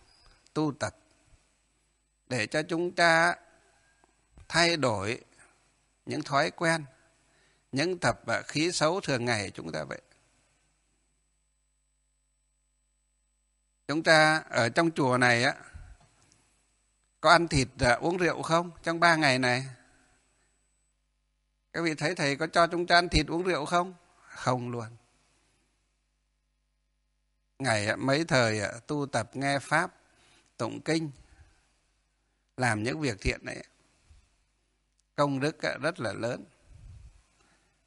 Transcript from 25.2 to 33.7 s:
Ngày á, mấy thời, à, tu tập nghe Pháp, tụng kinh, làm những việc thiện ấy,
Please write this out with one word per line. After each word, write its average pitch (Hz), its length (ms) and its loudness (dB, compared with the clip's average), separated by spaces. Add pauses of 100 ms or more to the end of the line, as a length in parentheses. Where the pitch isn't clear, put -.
Ngày 110 280 0
á, 107 80 2
mấy 139 300 0
thời, 117 360 2
à, 95 100 -4 (160)
tu 147 180 -4
tập 120 280 -4
nghe 139 260 -2
Pháp, 165 320 -2 (640)
tụng 113 240 -6
kinh, 160 300 -2 (1500)
làm 113 260 0
những 147 160 -4
việc 127 220 -4
thiện - 240 -4
ấy, - 180 -12 (1500)